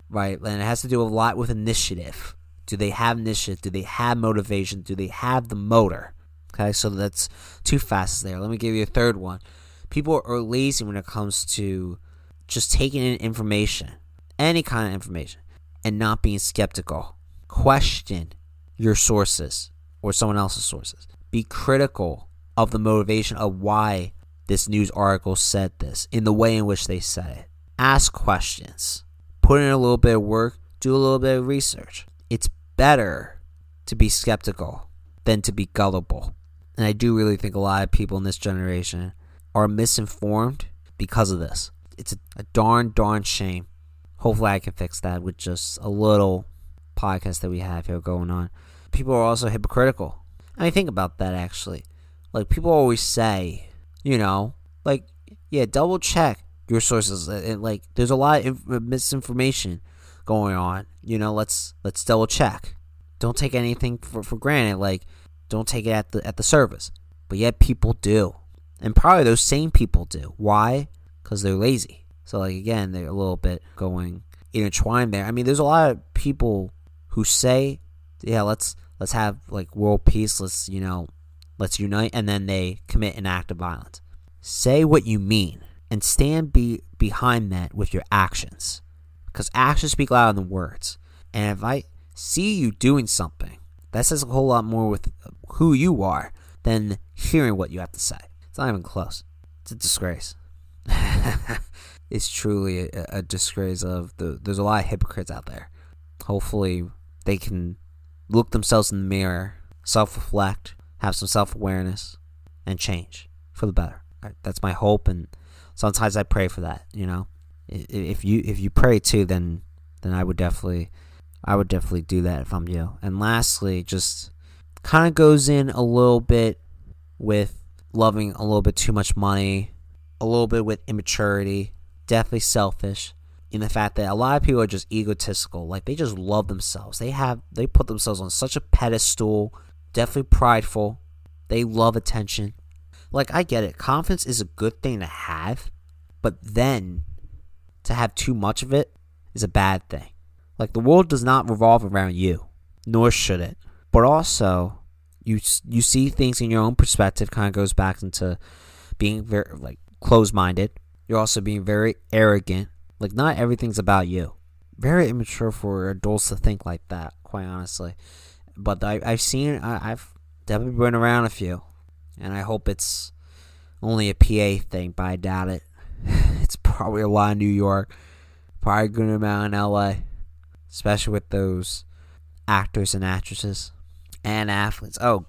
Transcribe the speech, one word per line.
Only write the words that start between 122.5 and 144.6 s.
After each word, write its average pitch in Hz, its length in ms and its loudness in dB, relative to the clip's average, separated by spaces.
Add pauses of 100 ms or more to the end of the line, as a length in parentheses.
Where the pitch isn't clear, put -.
I'm 85 160 -4
you. 87 320 -6
And 98 180 -4
lastly, 104 640 0
just - 460 -6 (540)
kinda 165 260 6
goes 151 400 8
in 139 220 4
a 123 100 -4
little 120 400 6
bit 117 400 4 (560)
with 104 460 0 (300)
loving 107 400 2
a 110 100 -8
little 104 180 2
bit 104 140 2
too - 180 2
much 101 220 2
money, 98 560 0 (500)
a 113 60 -2
little 117 200 4
bit 113 180 0
with 107 220 -4
immaturity, 101 840 -2 (360)
definitely 113 320 2
selfish, - 760 -2 (340)
in 107 120 -6
the 107 60 -2
fact 104 280 -2
that 101 120 -2
a 98 60 -2
lot 127 240 0
of 135 60 2
people 123 180 4
are 110 60 2
just 95 260 -8
egotistical. 101 720 -4
Like, 92 180 -8
they 135 100 -6
just 127 200 -4
love 95 320 -2
themselves. 101 520 -8
They 120 100 -6
have, 135 320 -2 (100)
they 123 140 -4
put - 220 6
themselves 104 340 -4
on 92 80 -8
such - 260 -4
a 143 60 -2
pedestal, 110 920 2 (400)
definitely 123 380 -2
prideful. 110 720 4 (460)
They 117 160 0
love 113 320 2
attention. 107 580 -4 (580)
Like, 139 220 -2
I 180 80 4
get 117 220 -2
it. - 160 -8
Confidence 156 480 0
is 117 120 -2
a 101 60 -4
good 107 380 -4